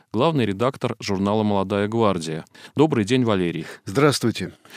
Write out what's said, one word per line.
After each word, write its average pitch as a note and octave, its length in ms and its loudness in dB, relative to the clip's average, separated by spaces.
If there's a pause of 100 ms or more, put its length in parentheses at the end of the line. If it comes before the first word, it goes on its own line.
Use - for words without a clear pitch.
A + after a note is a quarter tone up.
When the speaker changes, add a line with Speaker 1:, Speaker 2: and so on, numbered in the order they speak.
(120)
Speaker 1:
главный C3+ 360 2
редактор A#2 520 -2
журнала G2+ 440 0
«Молодая G2+ 440 0
гвардия». F2+ 560 -2 (320)
Добрый C3+ 300 2
день, B2+ 180 2
Валерий. F2 440 0 (180)
Speaker 2:
Здравствуйте. A#2 680 0 (260)